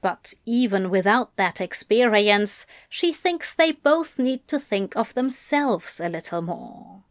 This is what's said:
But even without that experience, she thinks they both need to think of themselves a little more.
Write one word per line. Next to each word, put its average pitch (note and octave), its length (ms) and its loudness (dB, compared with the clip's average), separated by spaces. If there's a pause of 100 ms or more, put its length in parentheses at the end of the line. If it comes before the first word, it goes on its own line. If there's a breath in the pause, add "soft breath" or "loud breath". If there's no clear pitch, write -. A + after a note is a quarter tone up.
But - 280 -6 (100)
even G#3+ 440 0
without G3 480 2
that F#3 240 -2
experience, G#3 1040 2 (240 loud breath)
she - 240 -2
thinks F4 400 -4
they D#4+ 200 2
both D4+ 480 0
need B3+ 260 -2
to C#4+ 140 -2
think G3 340 -4
of - 200 -2
themselves C4 840 -2
a F3 100 -4
little E3+ 340 -6
more. - 680 -12